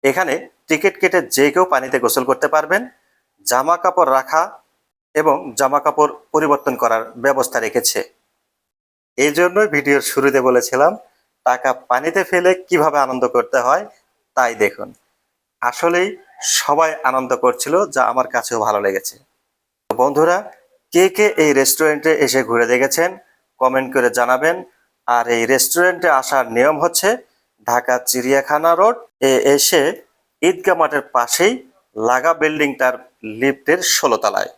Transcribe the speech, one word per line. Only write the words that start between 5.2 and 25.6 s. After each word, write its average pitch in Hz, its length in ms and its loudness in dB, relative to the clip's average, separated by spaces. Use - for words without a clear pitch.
জামা 139 240 0
কাপড় 147 320 0
পরিবর্তন 143 460 0
করার 113 260 0
ব্যবস্থা 135 440 -2
রেখেছে। 110 400 -2
এই 147 140 2
জন্যই 180 360 2
ভিডিওর 143 340 0
শুরুতে 135 380 0
বলেছিলাম 127 520 2
টাকা 127 240 0
পানিতে 160 380 -2
ফেলে 180 260 2
কিভাবে 151 340 0
আনন্দ 131 300 0
করতে 123 320 -2
হয়, 147 240 0
তাই 120 180 0
দেখুন 104 340 -2
আসলেই 175 460 -2
সবাই 156 360 0
আনন্দ 131 260 -2
করছিল, 127 300 0
যা 131 80 2
আমার 127 160 0
কাছেও 120 320 -4
ভালো 107 200 0
লেগেছে। 98 340 -4
বন্ধুরা, 147 460 2
কে 175 160 4
কে 208 180 0
এই 156 140 4
রেস্টুরেন্টে 147 600 2
এসে 131 180 0
ঘুরে 117 240 0
দেখেছেন 135 440 0
কমেন্ট 131 320 0
করে 123 180 2
জানাবেন। 127 460 0
আর 120 200 0
এই 117 180 0
রেস্টুরেন্টে 170 640 0